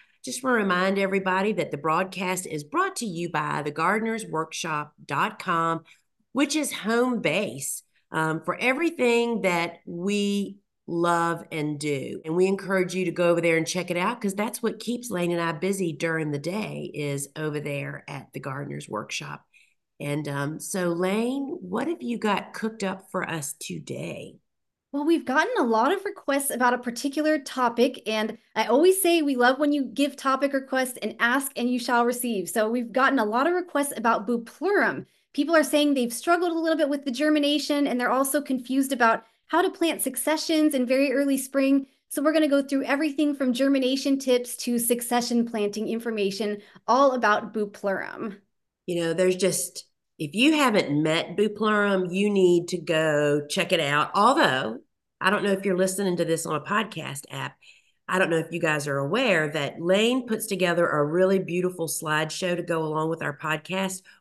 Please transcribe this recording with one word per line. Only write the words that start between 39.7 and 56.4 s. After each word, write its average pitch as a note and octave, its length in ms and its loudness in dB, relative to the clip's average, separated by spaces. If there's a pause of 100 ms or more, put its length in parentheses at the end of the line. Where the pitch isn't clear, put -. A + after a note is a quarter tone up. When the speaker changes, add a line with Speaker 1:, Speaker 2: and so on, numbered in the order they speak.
Speaker 2:
successions D#4 720 0
in B3+ 140 0
very C4 260 2
early C#4 240 2
spring. C4+ 500 2 (220)
So - 140 -4
we're D4+ 100 4
gonna D#4 160 4
go C#4 140 4
through C#4 220 -2
everything D4 500 0
from C4 180 0
germination C4+ 680 2
tips B3 460 0
to A#3+ 140 0
succession A#3+ 640 0
planting G#3+ 440 -2
information, G#3 760 -2 (260)
all C4 240 6
about A3 400 2
Bupleurum. G3+ 840 -4 (480)
Speaker 1:
You E3+ 160 -2
know, E3 100 0
there's F#3 240 4
just, - 480 -2 (340)
if D3+ 160 -6
you C4 180 6
haven't G#3 500 2
met D#3+ 320 0
Bupleurum, G3+ 800 2
you G3+ 140 2
need F3 400 4
to F3+ 100 -4
go D3+ 680 2
check F3+ 240 -2
it E3+ 80 4
out. D3 340 2
Although, G#3+ 640 4 (380)
I F#3 120 0
don't G3 120 2
know G3+ 100 2
if F#3+ 120 0
you're F#3 140 2
listening F#3+ 400 0
to E3+ 80 0
this D#3+ 180 -2